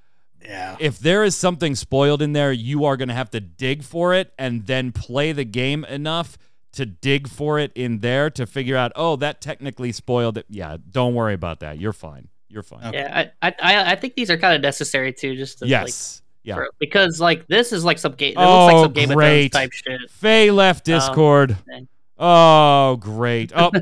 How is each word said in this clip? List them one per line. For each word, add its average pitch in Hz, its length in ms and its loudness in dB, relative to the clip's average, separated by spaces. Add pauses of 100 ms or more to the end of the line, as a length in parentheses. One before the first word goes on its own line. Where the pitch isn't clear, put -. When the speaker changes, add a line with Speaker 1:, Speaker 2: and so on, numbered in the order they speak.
(440)
Speaker 1:
Yeah. - 360 -14
Speaker 2:
If 147 200 -4
there 180 240 2
is 196 120 0
something 170 400 -2
spoiled 143 460 0
in 147 120 -2
there, 143 180 0
you 135 340 -4
are 135 120 0
gonna 123 160 -6
have 123 180 -6
to 113 80 -6
dig 131 440 -8
for 175 300 -2
it 185 240 -2
and 120 280 -8
then 127 260 -4
play 143 400 -6
the 143 140 -6
game 131 400 -4
enough 156 520 -8 (360)
to 135 120 -8
dig 135 420 -4
for 147 320 -4
it 143 160 -4
in 120 240 -6
there 131 320 -2
to 123 140 -8
figure 131 320 -6
out, 120 180 -2
"Oh, 160 220 -2
that 147 240 -6
technically 135 500 -10
spoiled 117 460 -4
it." - 120 -14
Yeah, 82 280 -12 (140)
don't 123 240 -2
worry 110 180 -2
about 85 280 -8
that. 76 180 -12
You're 104 140 -6
fine. 71 360 -20 (200)
You're 107 140 -16
fine. - 240 -20
Speaker 1:
Okay. 113 120 -10
Speaker 3:
Yeah, 143 300 -6 (120)
I, 170 60 0
I, 180 60 -4 (220)
I, 185 160 0
I 190 40 0
think 254 200 -8
these 226 140 -4
are 170 80 0
kinda 170 220 2
necessary 139 540 -4
too, 135 220 -8
just 135 240 -12
to, 127 60 -10
like, 127 60 0
Speaker 2:
Yes. - 500 -4 (220)
Yeah. 101 120 -10
Speaker 3:
for, 131 140 -8 (100)
because, 165 400 0
like, 165 280 0
this 233 260 0
is, 170 100 -4
like, 165 160 0
some 147 140 -4
ga-, - 160 -4
it - 80 -10
looks 180 100 6
like 180 280 8
Speaker 2:
Oh, 160 80 8
Speaker 3:
some 151 100 2
Game 143 160 0
Speaker 2:
great. 151 380 4
Speaker 3:
of - 40 -6
Thrones 135 140 0
type 127 80 -8
shit. 127 360 -12
Speaker 2:
Faye 214 400 4
left 190 380 2
Speaker 3:
Oh, 165 60 2
Speaker 2:
Discord. 139 640 4 (100)
Speaker 3:
man. 127 200 -18 (300)
Speaker 2:
Oh, 151 840 6
great. 113 520 -4
Oh, 170 160 2 (120)